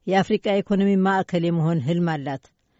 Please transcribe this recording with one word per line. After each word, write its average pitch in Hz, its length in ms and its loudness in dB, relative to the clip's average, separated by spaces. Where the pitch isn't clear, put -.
የአፍሪካ 196 500 0
ኢኮኖሚ 196 400 0
ማዕከል 190 480 0
የመሆን 170 380 0
ህልም 170 260 0
አላት። 143 360 -8